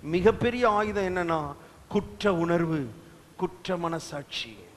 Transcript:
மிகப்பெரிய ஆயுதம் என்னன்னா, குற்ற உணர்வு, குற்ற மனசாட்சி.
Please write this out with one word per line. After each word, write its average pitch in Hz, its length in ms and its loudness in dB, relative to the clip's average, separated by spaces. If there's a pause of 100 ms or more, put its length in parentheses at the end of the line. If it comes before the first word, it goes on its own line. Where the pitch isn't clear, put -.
மிகப்பெரிய 220 640 2
ஆயுதம் 208 480 0
என்னன்னா, 160 380 -2 (340)
குற்ற 202 460 0
உணர்வு, 165 560 2 (460)
குற்ற 185 400 -4
மனசாட்சி. 156 800 -6 (180)